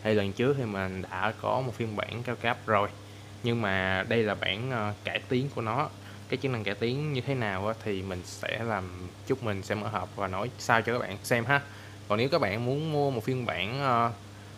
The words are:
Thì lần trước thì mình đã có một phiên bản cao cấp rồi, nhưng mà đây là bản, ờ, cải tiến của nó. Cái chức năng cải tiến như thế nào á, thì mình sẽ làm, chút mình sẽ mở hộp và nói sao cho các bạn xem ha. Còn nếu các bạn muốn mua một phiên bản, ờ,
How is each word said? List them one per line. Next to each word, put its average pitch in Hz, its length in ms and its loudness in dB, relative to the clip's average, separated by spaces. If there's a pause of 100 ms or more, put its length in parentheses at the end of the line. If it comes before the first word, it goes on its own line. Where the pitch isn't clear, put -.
Thì 107 100 4
lần 98 200 2
trước 127 240 4
thì 131 80 -2
mình 95 360 -2
đã 95 400 -2
có 107 200 2
một 123 140 -4
phiên 110 200 -2
bản 113 280 -4
cao 120 120 -2
cấp 120 300 0
rồi, 104 240 4 (540)
nhưng 117 180 2
mà 95 480 4
đây 117 140 4
là 104 120 2
bản, 101 360 0
ờ, 104 220 0 (100)
cải 92 160 -2 (100)
tiến 131 260 2
của 120 60 -2
nó. 117 280 0 (400)
Cái 135 120 0
chức 135 100 0
năng 113 120 0
cải 101 120 0
tiến 139 380 0
như 127 80 0
thế 135 140 0
nào 101 320 0
á, 110 60 0 (100)
thì 98 180 -2
mình 92 240 -4
sẽ - 380 -4
làm, 92 460 -4 (180)
chút 135 160 0
mình 98 200 -2
sẽ 104 120 0
mở 107 120 -4
hộp 101 280 -4
và 101 120 -2
nói 95 220 -2 (100)
sao 117 220 6
cho 117 120 2
các 123 60 2
bạn 101 240 -4
xem 117 220 2
ha. 139 160 6 (460)
Còn 104 100 4
nếu 123 120 4
các 160 120 4
bạn 110 240 0
muốn 147 260 0
mua 143 200 4
một 117 120 0
phiên 127 220 0
bản, 107 360 -2
ờ, 120 300 4 (460)